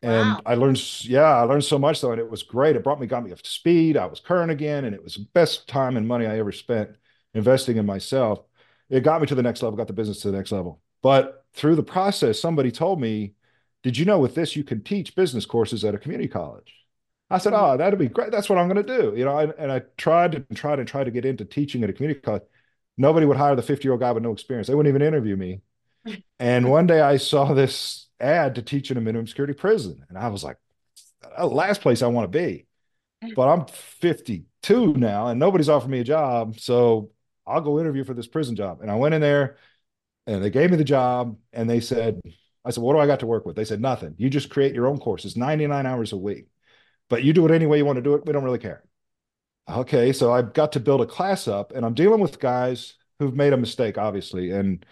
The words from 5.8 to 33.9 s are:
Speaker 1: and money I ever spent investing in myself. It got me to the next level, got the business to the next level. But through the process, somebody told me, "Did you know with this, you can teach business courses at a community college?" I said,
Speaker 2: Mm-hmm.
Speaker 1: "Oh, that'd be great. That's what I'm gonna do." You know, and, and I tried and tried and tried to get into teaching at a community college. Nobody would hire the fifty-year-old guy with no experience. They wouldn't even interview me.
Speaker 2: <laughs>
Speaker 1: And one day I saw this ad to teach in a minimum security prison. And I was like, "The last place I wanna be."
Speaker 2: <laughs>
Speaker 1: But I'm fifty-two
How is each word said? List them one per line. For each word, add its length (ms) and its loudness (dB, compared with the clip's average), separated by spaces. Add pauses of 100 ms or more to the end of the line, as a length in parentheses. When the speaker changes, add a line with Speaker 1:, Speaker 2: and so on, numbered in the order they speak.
Speaker 1:
and 100 -2
money 180 -2
I 140 -4
ever 120 -2
spent 440 -4 (400)
investing 420 2
in 80 0
myself. 560 -2 (480)
It 120 2
got 200 2
me 60 0
to 80 -2
the 80 0
next 180 -2
level, 160 -4
got 80 -6
the 80 -12
business 280 -6
to 100 -4
the 60 -4
next 140 -8
level. 300 -8 (220)
But 500 4
through 220 2
the 80 0
process, 560 0
somebody 320 0
told 280 -2
me, 360 -6 (480)
"Did 140 -4
you 80 0
know 120 4
with 160 2
this, 220 -4
you 80 -4
can 180 -6
teach 340 -6
business 300 -2
courses 400 -2
at 80 0
a 60 -6
community 280 -8
college?" 460 -10 (560)
I 80 0
said, 160 0
Speaker 2:
Mm-hmm. 200 4
Speaker 1:
"Oh, 40 2
that'd 220 0
be 80 2
great. 240 -2
That's 180 -4
what 80 4
I'm 100 2
gonna 140 0
do." 340 0
You 100 0
know, 120 0
and, 220 0
and 120 -4
I 120 -4 (120)
tried 380 2
and 240 -10
tried 220 -2
and 80 -6
tried 160 -4
to 80 -4
get 120 -6
into 220 -4
teaching 380 -4
at 80 0
a 20 -4
community 260 -4
college. 220 -4 (560)
Nobody 280 4
would 120 4
hire 180 4
the 60 0
fifty-year-old 400 -2
guy 100 0
with 120 -2
no 100 -4
experience. 340 -8
They 80 0
wouldn't 180 4
even 120 2
interview 320 0
me. 240 -8 (440)
Speaker 2:
<laughs> 180 -14 (160)
Speaker 1:
And 300 2
one 180 6
day 140 6
I 160 4
saw 360 2
this 540 0 (120)
ad 360 0
to 60 -8
teach 300 -6
in 60 -4
a 40 -4
minimum 260 -4
security 260 -6
prison. 560 -2
And 80 -16
I 120 -4
was 140 -8
like, 140 -12 (800)
"The 80 -2
last 360 0
place 200 2
I 60 2
wanna 200 0
be." 380 -4 (560)
Speaker 2:
<laughs> 140 -12
Speaker 1:
But 140 2
I'm 180 2
fifty-two 1300 0